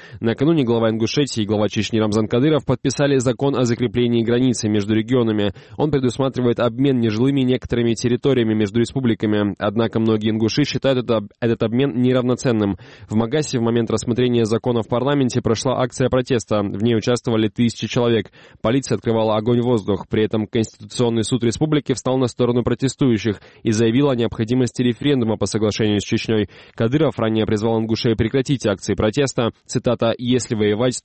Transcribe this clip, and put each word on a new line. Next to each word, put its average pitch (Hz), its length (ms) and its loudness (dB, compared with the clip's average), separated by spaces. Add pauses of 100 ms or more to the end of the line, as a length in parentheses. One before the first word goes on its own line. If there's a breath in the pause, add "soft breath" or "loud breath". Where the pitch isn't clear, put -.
(200 loud breath)
Накануне 135 460 0
глава 113 240 2
Ингушетии 113 540 -2
и 98 40 -8
глава 104 220 0
Чечни 110 300 -2
Рамзан 107 280 0
Кадыров 135 380 0
подписали 139 540 0
закон 131 360 0
о 123 80 2
закреплении 120 580 0
границы 117 460 0
между 107 280 0
регионами. 110 580 0 (240 loud breath)
Он 147 140 0
предусматривает 127 680 0
обмен 123 400 0
нежилыми 117 400 0
некоторыми 120 540 0
территориями 120 600 0
между 107 260 0
республиками. 107 800 0
Однако 110 340 -2
многие 110 380 0
ингуши 110 320 0
считают 131 400 -2
это, 110 240 -2 (120)
этот 117 220 0
обмен 120 400 0
неравноценным. 123 760 0 (300 loud breath)
В - 60 -8
Магасе 120 460 -2
в - 20 -2
момент 117 300 0
рассмотрения 120 520 0
закона 113 380 0
в 101 60 -6
парламенте 127 520 0
прошла 120 440 -2
акция 127 260 -2
протеста. 120 540 0
В 98 180 -4
ней 117 140 2
участвовали 113 520 0
тысячи 117 380 -2
человек. 117 460 0 (320 loud breath)
Полиция 123 320 0
открывала 110 420 0
огонь 120 240 2
в 117 40 0
воздух. 104 440 0
При 107 140 2
этом 107 240 0
Конституционный 113 760 -2
суд 117 200 -2
республики 147 500 0
встал 127 240 -2
на 131 80 2
сторону 120 380 0
протестующих 117 760 0 (220 loud breath)
и - 80 -2
заявил 117 400 2
о 131 60 0
необходимости 117 680 -2
референдума 123 560 0
по 104 80 -2
соглашению 104 540 0
с 98 40 -2
Чечнёй. 110 460 -2 (240 loud breath)
Кадыров 123 460 0
ранее 110 260 0
призвал 110 340 0
ингушей 113 360 0
прекратить 127 500 0
акции 101 300 -2
протеста. 113 560 0 (160)
Цитата: 117 500 -2
"Если 123 380 -2
воевать, 107 500 0